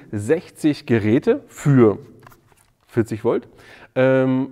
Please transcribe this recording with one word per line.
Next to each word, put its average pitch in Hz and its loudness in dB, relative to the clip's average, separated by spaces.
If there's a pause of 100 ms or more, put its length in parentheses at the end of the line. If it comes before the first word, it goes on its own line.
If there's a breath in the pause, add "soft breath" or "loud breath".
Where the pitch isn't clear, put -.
(120)
sechzig 143 -4
Geräte 120 0
für 117 2 (880)
vierzig 110 -6
Volt. 127 -4 (480 loud breath)
Ähm, 131 0